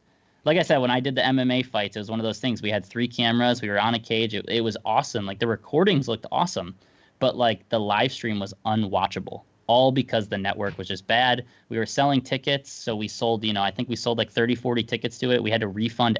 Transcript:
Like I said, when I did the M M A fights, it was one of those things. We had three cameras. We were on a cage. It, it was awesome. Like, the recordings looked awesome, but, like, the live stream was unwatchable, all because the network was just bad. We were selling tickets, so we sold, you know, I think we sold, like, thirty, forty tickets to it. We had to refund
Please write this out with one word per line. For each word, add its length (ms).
Like 140
I 40
said, 160
when 120
I 80
did 160
the 100
M 140
M 140
A 100
fights, 340
it 40
was 100
one 80
of 60
those 160
things. 200
We 100
had 140
three 220
cameras. 560
We 60
were 100
on 160
a 60
cage. 340
It, 140
it 140
was 220
awesome. 400
Like, 140
the 80
recordings 640
looked 240
awesome, 420
but, 160
like, 320
the 100
live 320
stream 300
was 120
unwatchable, 760
all 240
because 340
the 120
network 380
was 120
just 180
bad. 380
We 100
were 80
selling 340
tickets, 520
so 240
we 100
sold, 380
you 80
know, 100
I 80
think 180
we 60
sold, 240
like, 140
thirty, 240
forty 260
tickets 360
to 120
it. 100
We 120
had 80
to 80
refund 520